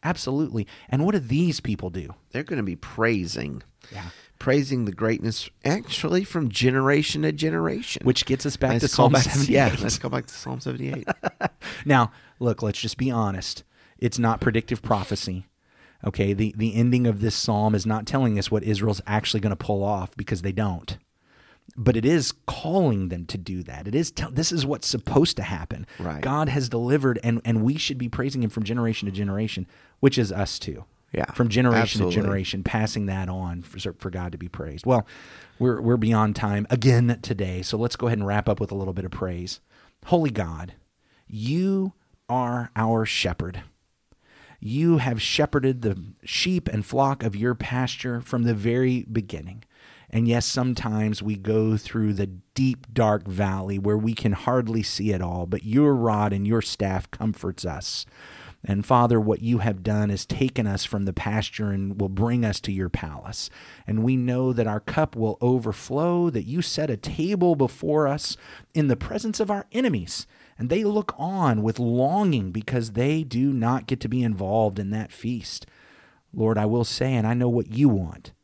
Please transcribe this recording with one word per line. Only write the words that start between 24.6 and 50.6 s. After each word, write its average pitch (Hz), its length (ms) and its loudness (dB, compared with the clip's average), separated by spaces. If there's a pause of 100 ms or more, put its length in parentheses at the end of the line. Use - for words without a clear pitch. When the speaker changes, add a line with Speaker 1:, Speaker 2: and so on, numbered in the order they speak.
Speaker 1:
what's 143 200 -4
supposed - 520 2
to 101 40 -4
happen. - 440 -8 (120)
Speaker 2:
Right. 78 220 -6
Speaker 1:
God 143 300 0
has 131 180 0
delivered, 123 560 2
and, 117 200 2
and 113 180 2
we 139 160 2
should 139 200 -4
be 123 100 -4
praising 131 340 -4
him 110 80 0
from 110 140 -4
generation 113 420 -2
to 98 60 -4
generation, 101 540 -4 (340)
which 135 180 6
is 107 120 2
us 98 280 -4
too. - 260 -10 (280)
Speaker 2:
Yeah, - 200 -2
Speaker 1:
From 120 180 2
generation 117 320 4
Speaker 2:
absolutely. 101 320 0
Speaker 1:
to 104 80 4
generation, 98 420 -2
passing 107 420 0
that 95 220 -2
on 92 340 -4
for, 95 320 -8
for - 140 -10
God 90 240 -6
to 80 60 -10
be 87 100 -10
praised. - 380 -8
Well, 120 200 4 (520)
we're, 123 220 2
we're 117 180 4
beyond 110 380 4
time 101 340 0
again 120 500 4
today, 92 400 -4
so 92 160 -4
let's 117 200 0
go 123 100 -2
ahead 117 120 2
and 101 80 -2
wrap 104 220 0
up 107 120 2
with 101 120 -2
a - 20 -8
little 95 200 -4
bit 92 100 -4
of 87 60 -6
praise. 90 500 -6 (460)
Holy 160 240 2
God, 87 420 -6 (540)
you 185 640 -2 (380)
are 120 460 -2
our 113 280 2
shepherd. - 580 -4 (960)
You 151 400 2
have 120 220 0
shepherded 131 640 2
the 95 200 -2 (220)
sheep - 440 -2
and 107 160 -2
flock 135 380 0
of 107 140 -2
your 120 180 0
pasture 123 680 -4
from 120 220 -2
the 120 100 4
very 123 480 2
beginning. 98 640 -6 (440)
And 113 200 2
yes, 117 180 4
sometimes 107 760 0